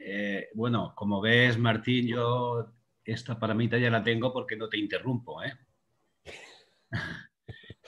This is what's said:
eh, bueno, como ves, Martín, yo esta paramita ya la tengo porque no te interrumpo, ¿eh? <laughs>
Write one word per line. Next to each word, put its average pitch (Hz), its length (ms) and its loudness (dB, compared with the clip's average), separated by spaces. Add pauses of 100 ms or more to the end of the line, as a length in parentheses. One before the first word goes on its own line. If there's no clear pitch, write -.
eh, 98 480 -4
bueno, 110 420 0
como 101 260 -2
ves, 117 360 6
Martín, 117 500 2
yo 120 680 -2 (320)
esta 113 340 -6
paramita 113 380 2
ya 123 120 4
la 113 140 4
tengo 117 300 2
porque 113 220 -6
no 110 140 -8
te 104 80 -2
interrumpo, 101 640 -4
¿eh? 104 100 -8 (1400)
<laughs> - 380 -8 (580)